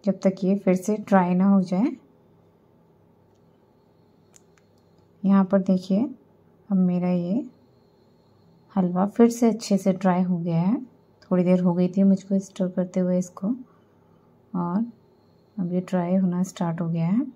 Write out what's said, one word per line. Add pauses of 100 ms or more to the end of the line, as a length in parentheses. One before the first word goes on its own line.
जब
तक
ये
फिर
से
dry
ना
हो
जाए। (3250)
यहाँ
पर
देखिए (640)
अब
मेरा
ये (1300)
हलवा
फिर
से
अच्छे
से
dry
हो
गया
है। (420)
थोड़ी
देर
हो
गई
थी
मुझको
stir
करते
हुए
इसको, (1040)
और (720)
अब
ये
dry
होना
start
हो
गया
है। (160)